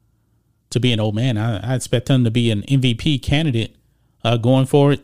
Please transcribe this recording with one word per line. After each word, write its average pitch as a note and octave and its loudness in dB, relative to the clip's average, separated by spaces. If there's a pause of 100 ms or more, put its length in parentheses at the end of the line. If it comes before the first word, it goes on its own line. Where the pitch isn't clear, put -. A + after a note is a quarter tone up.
(720)
to A#2+ -2
be B2 0
an A2 -2
old G#2+ -2
man. A#2 -2
I, A2 -4
I - -2
expect A#2+ -4
him C3 2
to A2+ 2
be A#2 0
an G#2 -2
M C#3 0
V B2+ 0
P C#3 0
candidate, C#3+ -2 (480)
uh, A2+ 0
going B2+ 2
forward C#3+ 2